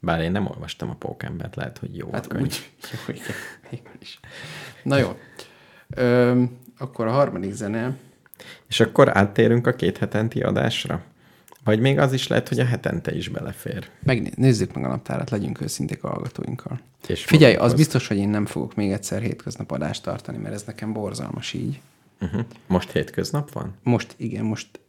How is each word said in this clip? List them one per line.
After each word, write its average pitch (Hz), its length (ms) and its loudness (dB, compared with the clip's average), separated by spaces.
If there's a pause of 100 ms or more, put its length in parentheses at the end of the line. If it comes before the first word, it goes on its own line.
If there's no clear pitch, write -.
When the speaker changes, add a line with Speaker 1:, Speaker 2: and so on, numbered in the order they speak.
Speaker 1:
Bár 82 200 0
én 85 120 0
nem 98 140 -2
olvastam - 440 -10
a 65 40 -8
Pókembert, - 640 -10
lehet, - 220 -10
hogy - 180 -12
jó - 160 -10
Speaker 2:
Hát - 120 -6
Speaker 1:
a - 40 -16
könyv. - 140 -4
Speaker 2:
úgy. - 280 -6 (100)
<laughs> - 120 -16 (140)
Jó, - 80 -8
igen. - 100 -16 (460)
Végül - 300 -14
is. - 200 -18 (640)
Na 139 160 2
jó. 98 200 2 (720)
Öm, 123 680 4 (200)
akkor 131 280 -6
a 110 40 0
harmadik 101 420 2
zene. 113 440 -4 (720)
Speaker 1:
És - 120 2
akkor 123 360 6
áttérünk 113 500 4
a 123 80 2
két - 240 0
hetenti 110 440 -2
adásra? - 640 0 (600)
Vagy 110 160 4
még 135 180 4
az 139 140 4
is 131 140 -2
lehet, 113 220 0
hogy 127 120 -2
a 127 40 4
hetente - 520 -2
is - 120 -6
belefér. - 640 -8 (120)
Speaker 2:
Megné-, 123 340 0
nézzük 117 380 4
meg 65 100 -4
a 64 40 0
naptárat, 65 420 -4
legyünk - 300 -4
őszinték - 440 -6
a - 40 -4
hallgatóinkkal. - 720 -8 (260)
Speaker 1:
És - 180 -4
Speaker 2:
Figyelj, 147 280 10
az - 60 6
Speaker 1:
magunkhoz. 120 260 4
Speaker 2:
biztos, 131 240 0
hogy 104 80 0
én 98 120 0
nem 107 180 0
fogok - 280 -6
még 101 180 0
egyszer 101 300 -4
hétköznap - 480 -8
adást 73 320 -4
tartani, - 360 -8
mert 107 160 -8
ez 101 80 -10
nekem 110 300 -10
borzalmas - 600 -8
így. - 280 -6 (380)
Speaker 1:
Mhm. 92 200 -4 (280)
Most 90 240 0
hétköznap - 640 -4
van? - 300 -8
Speaker 2:
Most, - 340 0
igen, 110 280 -6
most. - 440 -6